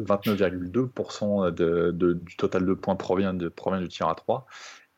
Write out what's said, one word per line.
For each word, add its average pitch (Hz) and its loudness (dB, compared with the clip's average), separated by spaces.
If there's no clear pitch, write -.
vingt-neuf 101 2
virgule 90 0
deux 120 0
pour - -6
cent 101 0
de, 85 2
de, 87 4
du - -6
total 92 0
de 95 2
points 95 -2
provient 92 0
de, 87 -2
provient 95 -2
du 87 -4
tir 87 -2
à 82 2
trois. 127 -4